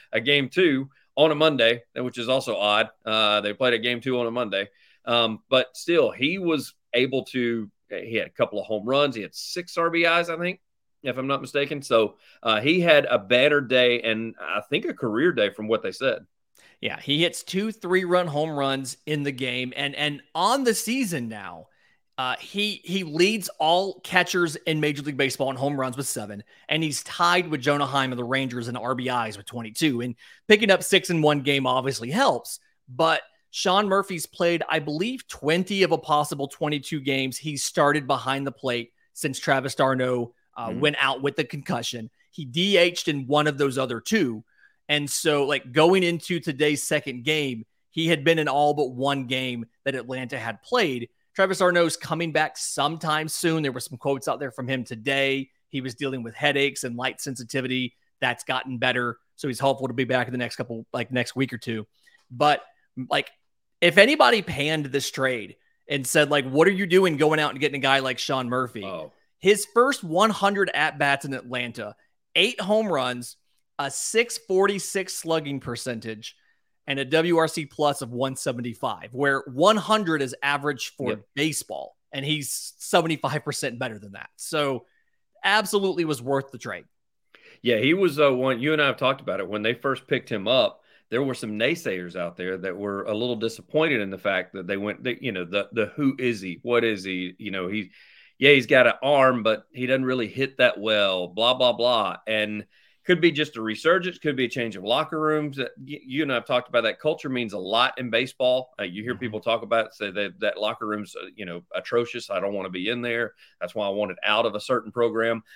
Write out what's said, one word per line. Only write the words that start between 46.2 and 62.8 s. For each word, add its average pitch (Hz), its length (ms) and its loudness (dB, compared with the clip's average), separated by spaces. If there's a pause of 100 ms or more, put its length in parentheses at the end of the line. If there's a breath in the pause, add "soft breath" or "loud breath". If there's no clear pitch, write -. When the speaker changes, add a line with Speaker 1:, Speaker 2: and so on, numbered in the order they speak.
Speaker 2:
today's 147 420 0
second 139 420 -4
game, 139 400 -2 (260)
he 160 180 -2
had 156 160 2
been 165 140 4
in 151 100 0
all 147 260 4
but 139 160 -2
one 135 360 -2
game 123 400 -4 (180)
that 135 100 -2
Atlanta 127 440 -8
had 113 240 -8
played. 185 460 -2 (260)
Travis 190 240 2
d'Arnaud's 175 380 4
coming 165 360 -4
back 151 260 0
sometime 156 720 -2
soon. 160 340 0
There 139 100 0
were 123 80 -10
some - 180 -12
quotes 139 300 -2
out 123 120 -2
there 139 100 -6
from 131 160 -10
him 127 180 -2
today. 135 640 -2 (180)
He 143 120 -8
was 127 140 -8
dealing 131 280 -6
with 113 120 -12
headaches 139 500 0
and 120 120 -6
light 127 240 -6
sensitivity. 127 760 -4 (240)
That's 123 240 -2
gotten 127 340 -4
better. 120 400 0 (180)
So - 100 -8
he's 127 140 -4
hopeful 135 280 0
to 120 60 -8
be 131 100 0
back 123 220 0
in 120 60 -10
the 127 60 -4
next 120 180 -6
couple, 117 360 -8
like, 123 200 -6
next 123 240 -2
week 131 160 -2
or 117 60 -8
two. 113 280 -6 (440 soft breath)
But, 147 320 2 (460)